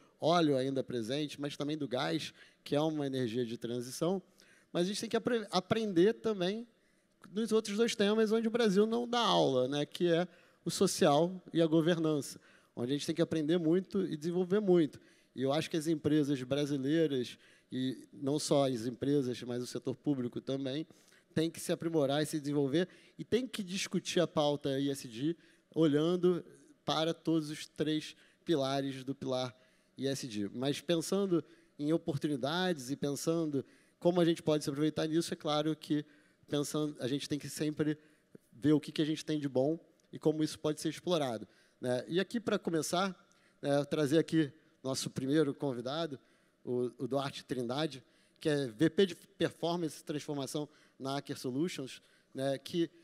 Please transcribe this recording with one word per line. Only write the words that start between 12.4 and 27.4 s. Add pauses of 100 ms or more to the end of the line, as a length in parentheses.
onde
a
gente
tem
que
aprender
muito
e
desenvolver
muito. (360)
E
eu
acho
que
as
empresas
brasileiras, (320)
e
não
só
as
empresas,
mas
o
setor
público
também, (480)
tem
que
se
aprimorar
e
se
desenvolver, (300)
e
tem
que
discutir
a
pauta
E
S
G (380)
olhando (400)
para
todos